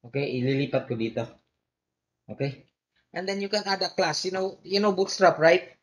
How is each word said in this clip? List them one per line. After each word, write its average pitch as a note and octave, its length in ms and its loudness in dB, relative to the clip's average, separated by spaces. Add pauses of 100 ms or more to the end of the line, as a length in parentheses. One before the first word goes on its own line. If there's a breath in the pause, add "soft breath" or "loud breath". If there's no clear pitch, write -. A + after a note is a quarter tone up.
Okay, B2+ 400 -4
ililipat C3+ 480 -2
ko A#2+ 80 -4
dito. A2+ 260 -4 (1040)
Okay? C3 380 -8 (480)
And F#3 140 -6
then G3 120 -4
you G3 80 -6
can G#3 160 -2
add G3 180 -2
a F3+ 120 -4
class. E3 300 -2
You F#3 80 -4
know, F#3+ 300 -4
you G3 180 -2
know G#3 120 2
Bootstrap, F#3 460 4
right? E3+ 440 4